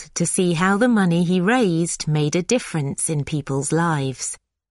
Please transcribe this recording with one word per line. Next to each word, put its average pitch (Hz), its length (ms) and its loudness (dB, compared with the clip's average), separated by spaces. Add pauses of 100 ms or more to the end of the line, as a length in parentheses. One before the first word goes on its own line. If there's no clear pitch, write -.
(140)
to 170 120 0
see 175 280 0
how 185 240 2
the 240 100 4
money 180 380 2
he 180 160 2
raised 175 680 0
made 151 300 0
a 180 40 0
difference 165 680 -2
in 147 160 -2
people's 139 480 -4
lives. 151 640 -2 (340)